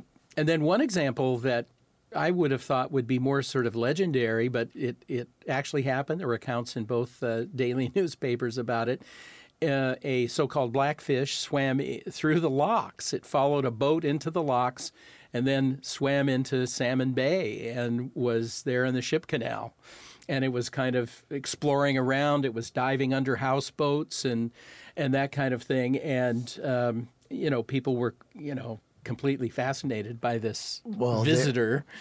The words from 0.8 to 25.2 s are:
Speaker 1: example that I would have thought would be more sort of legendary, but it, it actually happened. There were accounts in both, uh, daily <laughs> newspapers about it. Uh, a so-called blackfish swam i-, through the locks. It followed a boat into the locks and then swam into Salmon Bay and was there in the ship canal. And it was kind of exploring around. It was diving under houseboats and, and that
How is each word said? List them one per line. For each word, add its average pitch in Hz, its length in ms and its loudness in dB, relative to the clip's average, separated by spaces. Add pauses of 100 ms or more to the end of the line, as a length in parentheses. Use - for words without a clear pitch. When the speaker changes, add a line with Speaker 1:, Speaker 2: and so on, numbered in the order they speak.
Speaker 1:
example 139 580 2
that 120 280 0 (500)
I 156 140 0
would 175 200 2
have 131 120 0
thought 131 280 0
would 127 160 0
be 127 120 2
more 139 240 2
sort 127 240 0
of 113 100 -2
legendary, 123 720 2
but 123 260 -2
it, 123 220 -4 (120)
it 123 200 -4 (180)
actually 139 360 -2
happened. 139 380 -2
There 175 60 -4
were 120 80 0
accounts 120 420 -4
in 117 80 -4
both, 120 380 -2
uh, 113 220 -2 (100)
daily 123 380 0
<laughs> - 20 -4
newspapers 127 640 -2
about 117 300 -2
it. 127 140 -2 (580)
Uh, 135 420 2
a 127 260 0
so-called 135 440 0
blackfish 139 640 0
swam 135 440 0
i-, 127 200 -4 (100)
through 156 300 2
the 165 80 2
locks. 143 640 0
It - 140 -6
followed 143 380 2
a 123 80 0
boat 143 320 2
into 151 260 0
the 170 120 -2
locks 127 500 0 (420)
and 123 120 0
then 135 360 2
swam 139 460 0
into 131 380 2
Salmon 131 460 0
Bay 127 580 0
and 120 440 -2
was 117 480 0
there 127 220 0
in 127 100 0
the 123 80 0
ship - 240 -2
canal. 117 480 -4 (540)
And 135 160 2
it 131 80 0
was 123 180 -2
kind 127 240 0
of 123 340 -2
exploring 143 720 2
around. 139 460 2
It 120 100 0
was 113 160 -6
diving 131 420 0
under 131 240 2
houseboats 143 880 0
and, 117 280 0 (440)
and 139 160 0
that 135 200 2